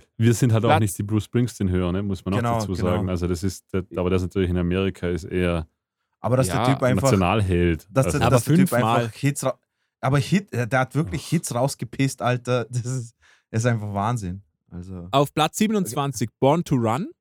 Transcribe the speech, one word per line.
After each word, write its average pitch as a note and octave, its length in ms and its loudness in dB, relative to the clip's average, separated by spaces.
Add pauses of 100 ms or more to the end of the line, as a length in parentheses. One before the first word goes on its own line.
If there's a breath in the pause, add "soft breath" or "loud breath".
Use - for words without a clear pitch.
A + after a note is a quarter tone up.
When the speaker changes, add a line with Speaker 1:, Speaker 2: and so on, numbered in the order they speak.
(180)
Speaker 1:
wir A#2 180 4
sind A#2 180 2
halt A2 120 2
auch A#2 40 2
Speaker 2:
Platz A2 120 4
Speaker 1:
nicht G#2+ 180 -2
die - 40 -4
Bruce G#2 200 -2
Springsteen-Hörer, F#2 680 -2
ne? F#2+ 100 -2
Muss G2 220 -6
man F#2 100 -2
auch - 20 0
Speaker 3:
Genau, A#2+ 220 0
Speaker 1:
dazu G2 140 -4
Speaker 3:
genau. F2 160 0
Speaker 1:
sagen. F#2 200 0
Also F2 180 -2
das F2 140 -2
ist, - 320 -6
der, F#2 120 -2 (100)
aber F2+ 160 0
der F#2 60 2
ist F#2 60 0
natürlich F2+ 280 -2
in F2 60 0
Amerika F2+ 500 -2
ist F2 160 -4
eher F2 440 -2 (520)
Speaker 3:
Aber A#2+ 180 0
dass B2+ 120 2
Speaker 2:
Ja. F2 160 0
Speaker 3:
der C3 100 4
Typ C3 80 -2
einfach, B2 200 2
Speaker 1:
Nationalheld. F#2 840 2
Speaker 3:
dass - 160 2
der, F2 100 0
Speaker 1:
Also A2+ 100 0
Speaker 2:
Aber A#2+ 100 4
Speaker 3:
dass A#2+ 100 4
der D3 100 4
Typ F#3 140 6
Speaker 2:
fünfmal. A#2+ 360 2
Speaker 3:
einfach A2+ 120 -10
Hits C#3+ 260 -2
ra-, - 160 -4 (420)
aber C3+ 180 2
Hit, F#3+ 340 -2
äh, A#2+ 140 -2
der B2+ 140 0
hat C3 120 -4
wirklich C3+ 320 -4
Speaker 1:
Ach. - 40 -14
Speaker 3:
Hits D#3+ 260 -2
rausgepisst, C3+ 680 -2
Alter. B2 440 -2
Das A#2+ 200 -6
ist, B2 300 -8 (340 soft breath)
ist A2 160 -2
einfach G#2+ 280 0
Wahnsinn. G2 500 -4 (260)
Also F2+ 420 -14
Speaker 2:
Auf C#3 220 2
Platz D#3 240 -2
siebenundzwanzig D3+ 720 -2 (100)
Born D#3 240 4
to - 120 0
Run. B2 340 0 (120)